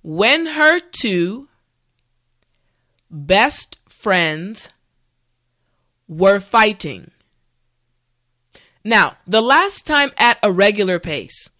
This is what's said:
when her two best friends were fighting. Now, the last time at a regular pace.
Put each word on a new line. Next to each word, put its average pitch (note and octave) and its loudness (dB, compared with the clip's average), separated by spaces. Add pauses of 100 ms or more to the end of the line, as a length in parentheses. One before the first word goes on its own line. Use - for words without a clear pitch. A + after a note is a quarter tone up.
when A3 0
her D#4 2
two G#3 -4 (1600)
best F3+ -2 (100)
friends F3 -4 (1400)
were F#3+ 2
fighting. F#3+ -2 (1700)
Now, G#3 2 (100)
the G#3+ 2
last D#4 0
time C#4+ 0
at A#3+ 2
a G#3 0
regular F#3+ 0
pace. C#3 -10 (100)